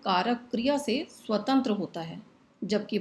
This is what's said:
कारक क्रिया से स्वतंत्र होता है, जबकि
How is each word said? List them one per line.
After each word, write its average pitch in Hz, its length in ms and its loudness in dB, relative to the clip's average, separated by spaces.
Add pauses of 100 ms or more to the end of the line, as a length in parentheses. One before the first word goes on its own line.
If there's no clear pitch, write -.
कारक 220 460 0
क्रिया 262 280 2
से 269 320 -2
स्वतंत्र 247 640 0
होता 180 280 -4
है, 165 220 -8 (400)
जबकि 208 380 0